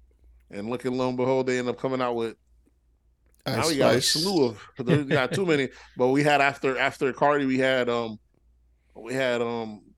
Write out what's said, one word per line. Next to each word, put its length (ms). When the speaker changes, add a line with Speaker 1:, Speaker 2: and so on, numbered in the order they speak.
Speaker 1:
And 180
look 160
at, 80
lo 160
and 80
behold, 300
they 120
end 100
up 100
coming 220
out 140
with 200
Speaker 2:
Ice 100
Speaker 1:
now 120
we 100
got 180
a 60
Speaker 2:
Spice. 220
Speaker 1:
slew 220
of, 160
they 180
got 300
too 120
many. 240
Speaker 2:
<laughs> 140
Speaker 1:
But 120
we 140
had 180
after, 360
after 360
Cardi, 320
we 120
had, 320
um, 300
we 200
had, 280
um, 400